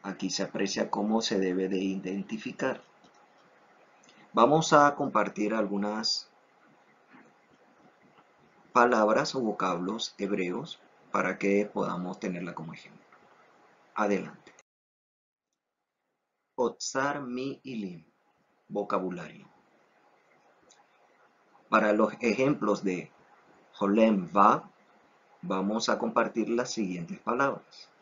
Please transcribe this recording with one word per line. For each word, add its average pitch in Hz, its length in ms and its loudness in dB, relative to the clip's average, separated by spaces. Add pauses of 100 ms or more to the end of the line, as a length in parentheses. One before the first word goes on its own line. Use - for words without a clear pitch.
Aquí 95 280 -6
se - 100 -4
aprecia 101 480 -4
cómo 107 320 0
se 113 160 0
debe 95 300 0
de 95 100 -2
identificar. 98 1040 -4 (1500)
Vamos 147 400 6
a 147 220 8
compartir 107 580 -2
algunas 104 760 -2 (2500)
palabras 120 600 4
o 135 60 0
vocablos 98 760 -2
hebreos 98 600 -4 (320)
para 98 260 -2
que 101 340 2
podamos 92 480 -6
tenerla 87 360 -8
como 82 180 -12
ejemplo. - 320 -20 (880)
Adelante. - 600 -4 (2000)
Otsar 135 680 -2
mi 131 420 -8
ilim, 92 400 -8 (680)
vocabulario. 90 760 -6 (2250)
Para 107 240 4
los 107 280 2
ejemplos 117 600 2
de 90 280 -4 (640)
Jolem 101 580 2
Vav, 104 320 6 (800)
vamos 98 460 -2
a 107 100 2
compartir 113 500 0
las 120 220 -2
siguientes 90 480 -6
palabras. 123 680 -4 (120)